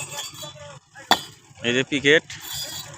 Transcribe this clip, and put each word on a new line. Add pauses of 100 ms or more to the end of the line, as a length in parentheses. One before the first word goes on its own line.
(1700)
এই
যে
পিকেট, (720)